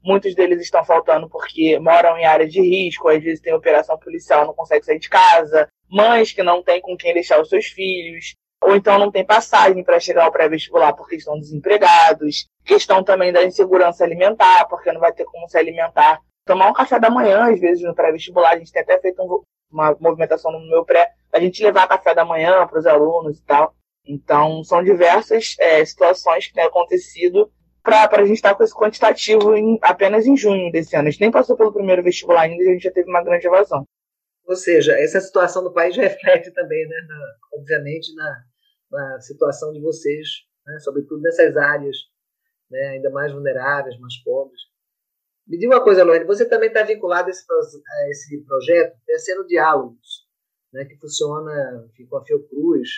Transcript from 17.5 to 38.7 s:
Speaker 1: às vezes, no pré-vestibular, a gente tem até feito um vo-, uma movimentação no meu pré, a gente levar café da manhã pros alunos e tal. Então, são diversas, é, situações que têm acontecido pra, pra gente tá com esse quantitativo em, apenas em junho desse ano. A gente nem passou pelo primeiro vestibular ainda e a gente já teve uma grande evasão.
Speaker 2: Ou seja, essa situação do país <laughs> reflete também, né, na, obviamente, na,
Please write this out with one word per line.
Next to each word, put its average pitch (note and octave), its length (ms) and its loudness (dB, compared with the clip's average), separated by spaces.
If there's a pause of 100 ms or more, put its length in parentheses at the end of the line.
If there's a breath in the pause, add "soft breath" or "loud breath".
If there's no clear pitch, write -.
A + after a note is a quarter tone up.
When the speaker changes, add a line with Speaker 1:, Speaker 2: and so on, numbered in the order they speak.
Speaker 1:
às F#3 80 0
vezes, F3 220 0
no E3+ 120 -6
pré-vestibular, E3 560 0
a E3+ 80 0
gente E3 140 -20
tem E3 100 -4
até F#3 180 0
feito F#3 220 -4
um F#3 40 -6
vo-, F3+ 180 -6 (260)
uma D3+ 300 -2
movimentação D#3+ 520 -2
no D#3+ 160 -14
meu E3 160 0
pré, E3+ 260 2 (220)
a E3 80 0
gente F3+ 220 -4
levar F#3+ 260 2
café F3 260 0
da E3+ 100 2
manhã E3+ 420 0
pros D#3+ 200 -4
alunos D#3 520 0
e - 60 -20
tal. D3+ 300 0 (340)
Então, D3+ 540 -2
são F3 220 0
diversas, G3 720 0
é, D#3 260 4
situações E3+ 600 0
que - 80 -20
têm F3+ 80 4
acontecido F3+ 880 -2 (320)
pra, G#3+ 240 4
pra G3+ 180 2
gente G#3+ 160 0
tá G3+ 140 2
com A3+ 80 0
esse G#3+ 100 0
quantitativo G#3+ 840 0
em, A3 260 0
apenas G#3 440 2
em C#4 100 4
junho F#3+ 340 -2
desse E3 240 -4
ano. D3+ 140 0
A - 20 0
gente C#3 100 -10
nem G#3+ 100 2
passou B3 260 0
pelo G#3+ 160 2
primeiro F#3 320 0
vestibular F3 380 0
ainda E3+ 200 -4
e F#3 60 2
a F#3 40 2
gente F3+ 120 -4
já F#3 80 -4
teve F3+ 180 -4
uma F3 140 -2
grande F3 240 -2
evasão. F3 360 0 (600)
Speaker 2:
Ou F3+ 80 -6
seja, D#3 380 0
essa D#3 280 -2
situação F3+ 440 -4
do F3 80 -10
país F3 220 -2
<laughs> A3+ 40 -6
reflete F#3+ 540 -2
também, A#4 340 -8
né, A#4+ 100 -16 (120)
na, - 500 -20
obviamente, D3+ 560 -8
na, D#3 220 -12 (560)